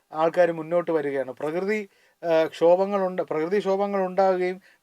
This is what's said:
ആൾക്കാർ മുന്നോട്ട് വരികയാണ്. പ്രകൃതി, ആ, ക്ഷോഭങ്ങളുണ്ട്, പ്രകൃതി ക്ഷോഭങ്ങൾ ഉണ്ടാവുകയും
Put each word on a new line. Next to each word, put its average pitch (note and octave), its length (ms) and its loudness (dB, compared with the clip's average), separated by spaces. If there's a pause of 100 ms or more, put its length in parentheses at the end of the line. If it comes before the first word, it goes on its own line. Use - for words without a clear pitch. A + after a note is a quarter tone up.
(140)
ആൾക്കാർ E3 380 2
മുന്നോട്ട് E3+ 400 -2
വരികയാണ്. C#3 400 -2
പ്രകൃതി, F#3+ 580 -4 (340)
ആ, D#3+ 240 2
ക്ഷോഭങ്ങളുണ്ട്, F#3 760 2
പ്രകൃതി D#3+ 380 -2
ക്ഷോഭങ്ങൾ G3 460 -2
ഉണ്ടാവുകയും F#3 560 0 (220)